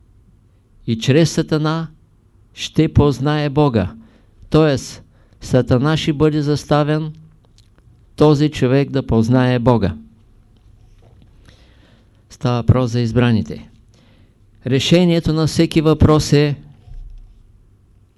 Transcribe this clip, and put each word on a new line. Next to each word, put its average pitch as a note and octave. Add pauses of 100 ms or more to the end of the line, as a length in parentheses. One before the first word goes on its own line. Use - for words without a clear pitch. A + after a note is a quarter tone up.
(880)
И A2+
чрез D3+
Сатана D#3+ (680)
ще -
познае D3
Бога. C3 (560)
Тоест, D3+ (380)
Сатана C3
ще D#3
бъде D3+
заставен D3+ (1040)
този D3+
човек C3+
да C3+
познае B2
Бога. A2+ (2250)
Става B2
въпрос A#2+
за A#2+
избраните. A#2 (1000)
Решението E3
на D#3
всеки E3
въпрос D#3
е D3 (1600)